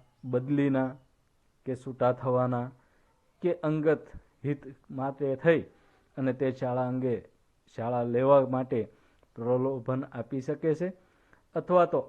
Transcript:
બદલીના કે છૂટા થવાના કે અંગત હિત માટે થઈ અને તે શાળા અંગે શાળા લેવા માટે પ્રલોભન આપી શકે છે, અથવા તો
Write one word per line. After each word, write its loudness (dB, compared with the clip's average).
બદલીના 0
કે -4
છૂટા 0
થવાના 0
કે 0
અંગત 0
હિત -6
માટે -4
થઈ 4
અને 0
તે -2
શાળા -2
અંગે -2
શાળા -2
લેવા 6
માટે -2
પ્રલોભન -2
આપી -8
શકે -2
છે, -4
અથવા 4
તો 0